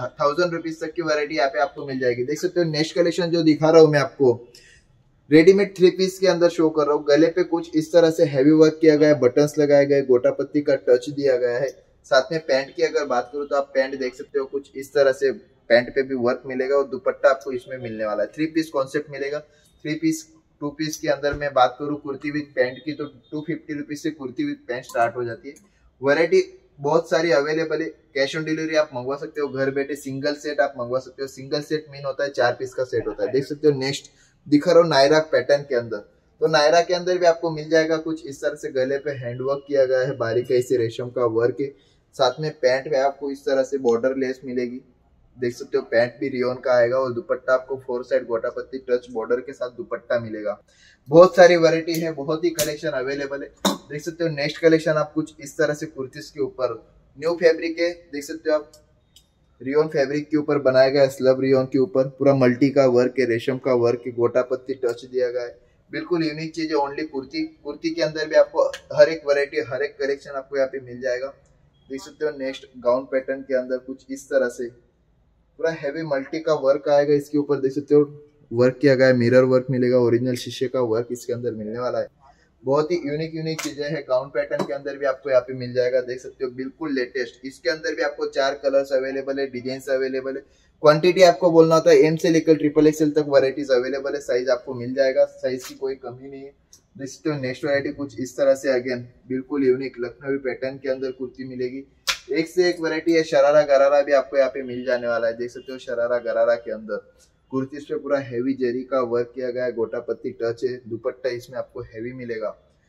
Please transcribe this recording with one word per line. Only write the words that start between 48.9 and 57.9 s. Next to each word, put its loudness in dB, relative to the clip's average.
border -4
के -14
साथ -10
दुपट्टा -6
मिलेगा। -8
बहुत 8
सारी 10
variety 2
है, -2
बहुत -6
ही 2
collection -4
available -6
है। -16
देख -6
सकते -6
हो -2
next -6
collection 4
आप -2
कुछ -6
इस -18
तरह 2
से -12
कुर्तीज -14
के -12
ऊपर -4
new -2
fabric 0
है, 0